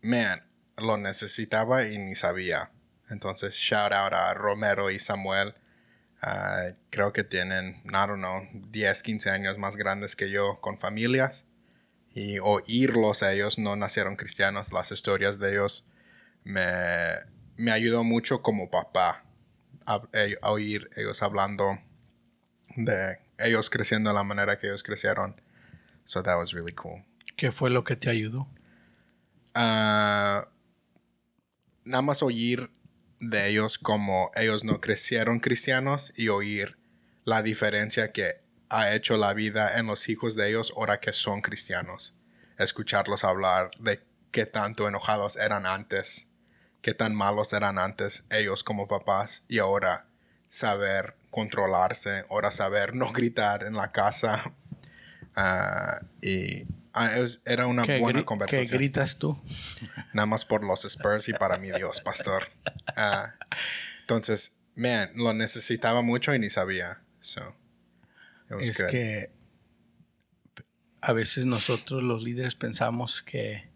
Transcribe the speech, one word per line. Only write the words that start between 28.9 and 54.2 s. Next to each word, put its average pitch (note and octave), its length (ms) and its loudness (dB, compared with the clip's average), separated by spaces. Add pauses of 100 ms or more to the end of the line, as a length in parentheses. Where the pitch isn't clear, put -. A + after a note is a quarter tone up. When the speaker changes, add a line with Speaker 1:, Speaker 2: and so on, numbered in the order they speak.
Speaker 1:
Ah, G#2+ 920 4 (1400)
nada B2+ 180 2
más C#3+ 200 2
oír A#2+ 480 0 (500)
de G#2+ 280 2
ellos G#2+ 300 2
como G2 580 0
ellos G#2+ 280 2
no G#2+ 160 -2
crecieron A#2 600 0
cristianos C3+ 760 0
y A2+ 120 0
oír G#2 500 -2 (460)
la A2 180 2
diferencia G#2+ 720 0
que F2+ 280 -2 (280)
ha G#2+ 260 2
hecho A2 220 2
la G2+ 160 4
vida G#2+ 460 0
en A2+ 80 0
los G#2+ 220 0
hijos A2 280 -2
de G#2 140 2
ellos A2+ 260 0
ahora G#2+ 240 0
que G#2+ 120 -2
son G2+ 280 0
cristianos. F2+ 760 -4 (440)
Escucharlos G2+ 640 0
hablar F#2 460 2 (100)
de G#2+ 200 0 (300)
qué A2+ 160 0
tanto G#2+ 400 -2
enojados G#2 500 -2
eran G#2 300 0
antes, F#2+ 600 -2 (540)
qué A2+ 120 0
tan A2 200 0
malos G#2 400 2
eran G2+ 240 0
antes G2+ 520 -2
ellos G#2 320 0
como G2+ 240 -4
papás G2+ 600 -2
y A2+ 100 0
ahora G2 480 0 (400)
saber G2+ 680 0 (140)
controlarse, G2 1000 0
ahora G2+ 220 0
saber G2+ 420 0
no B2+ 160 0
gritar A2 540 0
en G#2+ 100 -6
la F#2+ 160 -2
casa. G#2+ 600 2 (840)